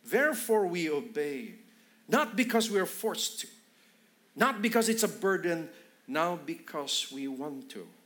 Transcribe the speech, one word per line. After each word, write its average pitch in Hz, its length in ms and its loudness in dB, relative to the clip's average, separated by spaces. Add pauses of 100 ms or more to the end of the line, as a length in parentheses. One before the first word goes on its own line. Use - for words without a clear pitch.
Therefore 226 600 2
we 170 240 0
obey, 143 640 -4 (540)
not 226 280 2
because 220 340 2
we 202 80 2
are 180 80 2
forced - 540 -4
to, - 80 -10 (880)
not 233 260 2
because 226 280 4
it's 226 140 2
a 202 60 4
burden, 170 600 0 (360)
now 165 300 0
because 147 760 -6
we 135 180 -6
want 135 420 -8
to. 87 180 -12 (180)